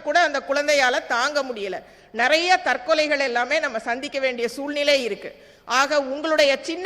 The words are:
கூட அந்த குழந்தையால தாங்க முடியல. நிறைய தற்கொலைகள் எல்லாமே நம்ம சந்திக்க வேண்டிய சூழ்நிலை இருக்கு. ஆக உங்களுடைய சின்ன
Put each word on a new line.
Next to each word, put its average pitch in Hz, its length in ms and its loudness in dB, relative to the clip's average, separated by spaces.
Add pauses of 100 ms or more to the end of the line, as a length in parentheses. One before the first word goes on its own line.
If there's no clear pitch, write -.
கூட 302 100 2 (100)
அந்த 277 120 -4 (100)
குழந்தையால 285 560 2 (100)
தாங்க 285 240 0 (100)
முடியல. 196 280 -8 (440)
நிறைய 320 300 4 (160)
தற்கொலைகள் 294 600 0
எல்லாமே 247 360 0
நம்ம 226 140 -6 (100)
சந்திக்க 262 360 -6
வேண்டிய 240 200 -2 (100)
சூழ்நிலை 285 420 2 (100)
இருக்கு. 190 240 -8 (480)
ஆக 285 200 2 (140)
உங்களுடைய 302 380 4 (160)
சின்ன 339 180 -4